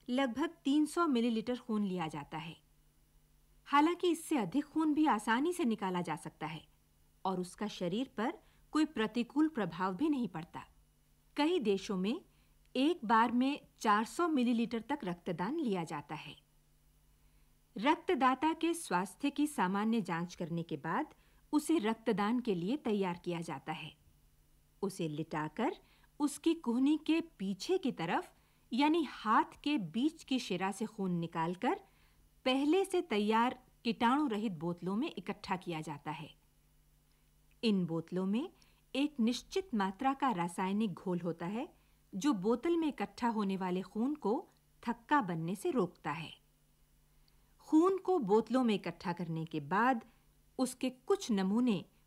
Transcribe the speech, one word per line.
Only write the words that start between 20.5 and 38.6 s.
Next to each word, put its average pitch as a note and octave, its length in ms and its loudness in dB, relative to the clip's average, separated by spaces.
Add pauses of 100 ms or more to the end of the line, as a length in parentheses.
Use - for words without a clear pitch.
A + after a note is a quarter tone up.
के D#3+ 140 -8
बाद F3+ 360 -4 (400)
उसे D4+ 240 2
रक्तदान A3 640 0
के A3+ 160 0
लिए F#3 220 -2
तैयार G3 480 -2
किया E3+ 160 -4
जाता D#3+ 300 -8
है। D#3+ 260 -10 (840)
उसे F#3+ 260 -2
लिटाकर D#3 680 -4 (420)
उसकी D4 340 0
कुहनी C4+ 540 2
के D#4+ 140 4
पीछे G3+ 560 -2
की D4 140 -2
तरफ, G3+ 420 -2 (400)
यानी D4+ 300 4
हाथ B3 600 0
के D4 140 0
बीच A3 460 -2
की C4 160 0
शिरा F#3+ 320 -2
से A3 140 -4
खून F#3+ 260 -4
निकालकर F3 680 0 (640)
पहले C#4+ 400 4
से F4+ 160 0
तैयार A3+ 600 2 (200)
कीटाणु B3 440 2
रहित G#3+ 240 -2
बोतलों F3 440 -4
में C#4 220 -2
इकट्ठा F#3+ 380 -6
किया E3+ 260 -6
जाता D#3 300 -8
है। D3+ 240 -10 (1300)
इन G3 220 4
बोतलों E3 400 -2
में A#3 240 0 (460)